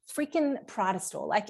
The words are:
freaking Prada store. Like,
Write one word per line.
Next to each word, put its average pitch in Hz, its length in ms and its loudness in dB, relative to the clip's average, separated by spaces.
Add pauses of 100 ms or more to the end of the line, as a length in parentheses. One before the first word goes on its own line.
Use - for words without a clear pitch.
(140)
freaking 294 540 0
Prada 185 320 0
store. 147 280 -6
Like, 202 220 2